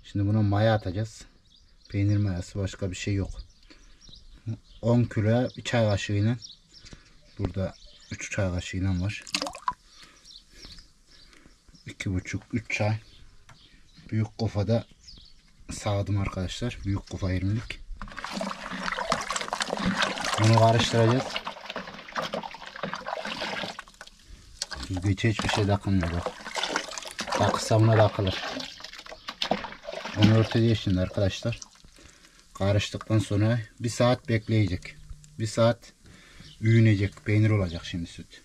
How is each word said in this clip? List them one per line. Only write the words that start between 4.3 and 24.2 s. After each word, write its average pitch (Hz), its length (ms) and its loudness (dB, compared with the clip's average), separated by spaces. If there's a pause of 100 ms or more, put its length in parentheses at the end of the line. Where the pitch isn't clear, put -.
On 117 220 4
kiloya 113 440 2 (100)
bir - 60 -14
çay 113 260 2
kaşığıyla. 104 480 2 (1000)
Burada 95 340 -4 (380)
üç - 200 -12
çay 95 200 -2
kaşığıyla 92 500 -2
var. 104 220 -4 (2500)
İki - 280 -8
buçuk, - 300 -6 (100)
üç - 240 -4
çay. 110 220 0 (1120)
Büyük 110 260 -2
kofada 104 480 0 (880)
sağdım 101 460 -2
arkadaşlar. 98 680 -4
Büyük 98 240 -4
kofa 92 220 -4
yirmilik. 95 480 -2 (2500)
Bunu 110 200 6
karıştıracağız. 117 640 6 (3750)